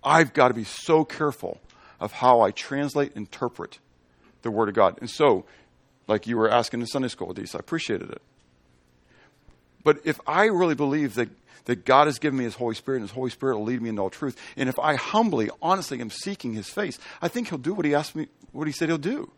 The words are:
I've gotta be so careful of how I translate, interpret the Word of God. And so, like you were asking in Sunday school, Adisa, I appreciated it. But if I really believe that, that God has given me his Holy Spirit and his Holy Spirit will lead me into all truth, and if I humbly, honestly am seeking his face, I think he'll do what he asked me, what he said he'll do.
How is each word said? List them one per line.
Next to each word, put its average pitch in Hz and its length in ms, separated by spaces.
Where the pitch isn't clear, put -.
I've 151 300
gotta 127 200
be 113 100
so 156 420
careful - 560
of 104 120
how 123 300
I 101 100
translate, 143 640
interpret - 640
the 117 100
Word 107 180
of 98 60
God. 95 240
And 117 100
so, 131 360
like - 200
you 120 100
were 110 120
asking 117 320
in 117 60
Sunday 131 200
school, 92 260
Adisa, 92 220
I 82 40
appreciated - 500
it. - 120
But 147 200
if 156 240
I 180 180
really 175 300
believe 139 400
that, 117 140
that - 200
God 139 220
has 147 120
given 139 180
me 127 60
his 113 120
Holy 117 200
Spirit 135 220
and 113 60
his 101 120
Holy 131 140
Spirit 131 280
will 107 80
lead 120 160
me 117 80
into 104 120
all 95 80
truth, 135 260
and 131 100
if 131 120
I 147 160
humbly, 160 540
honestly 160 400
am 113 80
seeking 143 440
his 107 160
face, 196 300
I 170 60
think 240 220
he'll 170 80
do 135 160
what 185 120
he 143 100
asked 151 200
me, 156 120
what 151 160
he 143 60
said - 160
he'll 165 80
do. 196 400